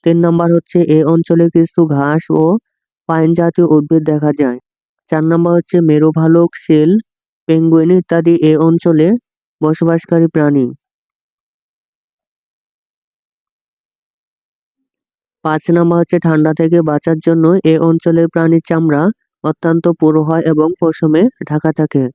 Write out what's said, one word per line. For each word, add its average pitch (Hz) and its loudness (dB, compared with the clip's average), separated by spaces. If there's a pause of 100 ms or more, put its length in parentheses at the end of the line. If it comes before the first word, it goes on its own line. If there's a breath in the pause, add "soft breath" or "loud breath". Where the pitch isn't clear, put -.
তিন 170 2
নম্বর 170 0
হচ্ছে 170 -2 (100)
এ 156 2
অঞ্চলে 170 0
কিছু 165 0
ঘাস 143 -2 (180)
ও - 2 (680)
পাইন 160 0
জাতীয় 170 0
উদ্ভিদ 156 0
দেখা 151 -2
যায়। 127 -2 (520)
চার 156 -2
নম্বর 170 0
হচ্ছে 175 -2
মেরু 151 2
ভালুক, 165 2
শিল, 156 0 (560)
পেঙ্গুইন 160 2
ইত্যাদি 170 0 (100)
এ 156 2
অঞ্চলে 165 2 (540)
বসবাসকারী 165 0
প্রাণী। 147 0 (4000)
পাঁচ 156 -4
নম্বর 170 2
হচ্ছে 175 -2
ঠান্ডা 156 0
থেকে 165 0
বাঁচার 156 -2
জন্য 165 0 (200)
এ 160 2
অঞ্চলের 165 0
প্রাণীর 165 0
চামড়া 160 0 (400)
অত্যন্ত 165 -4 (120)
পুরু 156 0
হয় 160 -2
এবং 156 0 (100)
পশমে 160 -2 (240)
ঢাকা 151 -4
থাকে। 147 -2 (120)